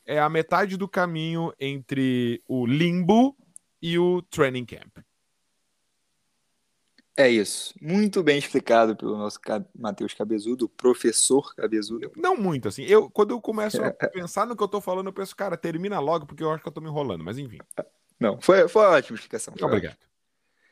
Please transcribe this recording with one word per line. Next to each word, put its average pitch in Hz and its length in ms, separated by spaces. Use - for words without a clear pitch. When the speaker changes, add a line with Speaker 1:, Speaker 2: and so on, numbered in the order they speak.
Speaker 1:
é 147 140
a 151 100
metade 175 480
do 190 120
caminho 165 680
entre 131 920
o 127 180
limbo 175 720
e 170 160
o 180 260
training 127 420
camp. - 340
Speaker 2:
É 135 120
isso. 110 520
Muito 196 440
bem 143 120
explicado 113 600
pelo 110 200
nosso 104 240
Ca-, 107 320
Matheus 107 420
Cabezudo, 113 500
o 107 40
professor - 840
Cabezudo. 110 600
Speaker 1:
Não 370 200
muito, 170 300
assim. 104 160
Eu, 208 260
quando 208 220
eu 240 100
começo 214 440
a - 80
Speaker 2:
<laughs> - 180
Speaker 1:
pensar 185 360
no 233 100
que 208 80
eu 202 40
tô 202 120
falando, 190 260
eu 190 60
penso, 190 240
"Cara, 196 200
termina 170 440
logo, 151 260
porque 147 160
eu 156 80
acho 156 120
que - 60
eu 147 40
tô 156 80
me 160 80
enrolando", 135 340
mas 101 160
enfim. 131 200
Speaker 2:
Não, 196 220
foi, 180 260
foi 214 160
uma 185 140
ótima 127 180
explicação, - 420
foi 185 120
Speaker 1:
Obrigado. 92 240
Speaker 2:
ótimo. - 180